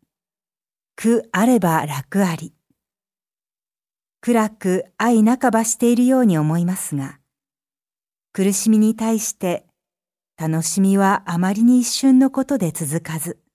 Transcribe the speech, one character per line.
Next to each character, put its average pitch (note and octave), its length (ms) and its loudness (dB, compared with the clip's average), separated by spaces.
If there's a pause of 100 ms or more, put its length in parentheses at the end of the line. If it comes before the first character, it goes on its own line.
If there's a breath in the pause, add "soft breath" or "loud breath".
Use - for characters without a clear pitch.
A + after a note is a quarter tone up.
(960)
苦 A3+ 360 0
あ F#3+ 140 0
れ B3 140 4
ば E3 260 0
楽 D3 400 -4
あ E3+ 100 -2
り。 - 180 -16 (1700)
暗 A3 300 0
く F#3 340 -2 (120)
相 A3+ 260 2
半 B3 280 2
ば A3+ 140 0
し - 120 -4
て A#3+ 140 2
い A#3+ 40 2
る B3 100 2
よ C4 140 2
う B3 60 2
に F3+ 120 2
思 D#3 220 0
い F3 60 0
ま F#3 120 -4
す - 180 -8
が、 C#3 240 -8 (1120)
苦 G3 220 0
し G#3+ 160 -2
み A3 80 4
に G#3+ 180 2
対 A3 240 -2
し - 140 -8
て - 320 -6 (720)
楽 D#3+ 240 -4
し - 180 -4
み G3 180 2
は G3 280 0
あ E3+ 140 -4
ま F#3 120 0
り G#3+ 120 -2
に B3 160 4
一 A#3+ 100 -2
瞬 C4 300 4
の C4+ 120 4
こ C4+ 140 -4
と C#4 140 -2
で E3+ 120 -2
続 D#3+ 300 -6
か D#3+ 180 -10
ず、 E3 220 -12 (140)